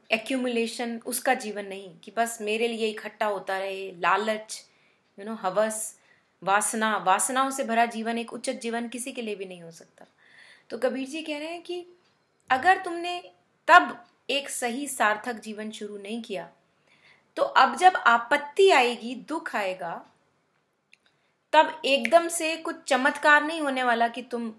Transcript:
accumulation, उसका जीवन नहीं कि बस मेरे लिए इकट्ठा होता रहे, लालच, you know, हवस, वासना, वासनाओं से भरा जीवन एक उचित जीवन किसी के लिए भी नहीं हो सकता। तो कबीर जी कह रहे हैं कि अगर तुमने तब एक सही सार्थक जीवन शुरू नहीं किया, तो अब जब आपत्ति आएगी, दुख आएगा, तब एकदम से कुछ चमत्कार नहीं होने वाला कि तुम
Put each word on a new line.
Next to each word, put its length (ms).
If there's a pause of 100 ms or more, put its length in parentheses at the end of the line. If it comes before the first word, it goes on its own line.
(140)
accumulation, 920
उसका 280
जीवन 320
नहीं 340
कि 120
बस 300
मेरे 260
लिए 200
इकट्ठा 380
होता 320
रहे, 340
लालच, 760 (540)
you 100
know, 120
हवस, 580 (440)
वासना, 540
वासनाओं 540
से 120
भरा 220
जीवन 320
एक 160
उचित 280
जीवन 260
किसी 240
के 100
लिए 140
भी 100
नहीं 160
हो 100
सकता। 340 (640)
तो 80
कबीर 300
जी 140
कह 160
रहे 100
हैं 140
कि 260 (600)
अगर 340
तुमने 480 (360)
तब 400 (220)
एक 200
सही 380
सार्थक 460
जीवन 380
शुरू 260
नहीं 240
किया, 300 (840)
तो 80
अब 340
जब 180
आपत्ति 760
आएगी, 460
दुख 400
आएगा, 540 (1500)
तब 300
एकदम 420
से 300
कुछ 260
चमत्कार 600
नहीं 180
होने 220
वाला 240
कि 140
तुम 380